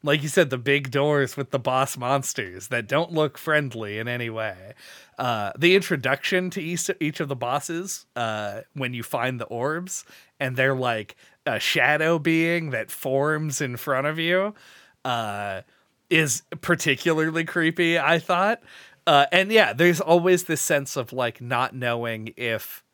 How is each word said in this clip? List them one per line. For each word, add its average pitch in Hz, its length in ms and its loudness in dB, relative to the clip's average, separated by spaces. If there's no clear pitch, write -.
like 147 200 2
you 151 60 -4
said, 156 220 4
the 127 80 -4
big 135 340 0
doors 143 440 2
with 135 140 -6
the 139 80 -2
boss 131 380 0
monsters 120 720 -4
that 120 180 -4
don't 165 240 0
look 156 260 0
friendly 113 640 -2
in 113 80 -6
any 120 240 -6
way. 104 420 -8
Uh, 110 400 -2
the 175 160 6
introduction 180 760 0
to 175 120 -6
each, 165 260 -4
each 156 180 -4
of 151 100 -4
the 143 60 -4
bosses, 143 800 -6
uh, 107 460 -4
when 127 200 -6
you 117 80 -6
find 123 380 -4
the - 60 -8
orbs, 151 580 -6
and 131 160 -4
they're, 131 220 2
like, 117 400 -2
a 113 140 0
shadow 156 600 2
being 165 500 0
that - 180 -4
forms 147 720 -2
in 123 160 -4
front 139 300 0
of 156 100 -2
you, 185 380 0
uh, 104 580 -4
is 160 340 2
particularly 160 840 0
creepy, 165 540 0
I 160 220 2
thought. 190 420 0
Uh, 143 240 8
and 190 180 4
yeah, 202 220 6
there's 170 280 4
always 175 440 4
this 156 160 -2
sense - 360 0
of, 123 160 -6
like, 123 280 -2
not 123 340 -2
knowing 117 640 -4
if 113 580 -6